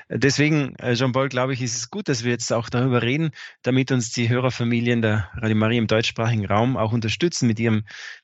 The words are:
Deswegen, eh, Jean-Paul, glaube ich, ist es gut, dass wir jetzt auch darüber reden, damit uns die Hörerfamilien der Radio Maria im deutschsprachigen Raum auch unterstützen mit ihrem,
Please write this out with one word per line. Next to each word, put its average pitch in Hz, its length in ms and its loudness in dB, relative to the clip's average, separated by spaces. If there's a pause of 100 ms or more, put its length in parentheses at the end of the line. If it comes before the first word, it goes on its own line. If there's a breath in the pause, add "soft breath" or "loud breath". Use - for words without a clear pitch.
Deswegen, 139 680 2
eh, 123 180 0
Jean-Paul, 131 340 0
glaube 127 240 0
ich, 123 80 -4
ist 120 140 -4
es - 160 -8
gut, 208 180 -8
dass 120 140 -2
wir 123 80 0
jetzt 120 220 -2
auch 113 180 -2
darüber 123 320 2
reden, 143 300 0 (300 loud breath)
damit 131 280 2
uns 120 220 0
die 120 160 0
Hörerfamilien 120 720 2
der 107 320 0
Radio 110 220 0
Maria 110 220 2
im 110 100 0
deutschsprachigen 113 580 0
Raum 113 300 2
auch 110 160 0
unterstützen 117 560 0
mit 110 100 0
ihrem, 110 260 2 (400 loud breath)